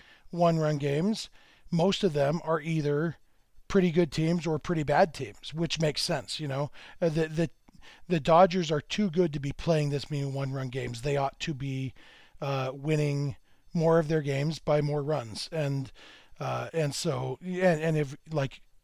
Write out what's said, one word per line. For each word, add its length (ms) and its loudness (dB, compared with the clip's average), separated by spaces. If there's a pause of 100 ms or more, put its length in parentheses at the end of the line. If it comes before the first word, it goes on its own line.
(300)
one-run 480 2
games, 520 0 (400)
most 340 2
of 100 2
them 320 2
are 160 0
either 560 0 (500)
pretty 240 4
good 200 2
teams 360 0
or 100 -2
pretty 260 -2
bad 300 4
teams, 400 -12
which 280 -2
makes 200 0
sense, 380 -4
you 80 -6
know. 240 -4 (300)
Uh, 80 2
the, 180 0
the, 220 -2 (580)
the 120 2
Dodgers 520 6
are 100 0
too 300 0
good 220 2
to 60 -2
be 120 -4
playing 380 2
this 200 -4
many 160 -2
one-run 440 -4
games. 320 -6
They 160 0
ought 240 -2
to 120 -4
be, 400 -6 (480)
uh, 320 -2
winning 600 0 (380)
more 260 4
of 80 0
their 140 2
games 360 -2
by 240 2
more 220 -2
runs. 480 -6
And, 400 -4 (480)
uh, 340 -6
and 220 -2
so, 460 -4
and, 400 2
and 160 0
if, 180 -2 (160)
like, 300 -4 (220)